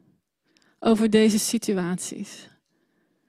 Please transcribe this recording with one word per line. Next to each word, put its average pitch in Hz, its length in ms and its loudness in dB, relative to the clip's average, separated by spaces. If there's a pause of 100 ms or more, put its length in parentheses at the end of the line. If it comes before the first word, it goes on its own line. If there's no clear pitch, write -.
(800)
over 226 300 2
deze 220 300 4
situaties. 190 1080 -6 (800)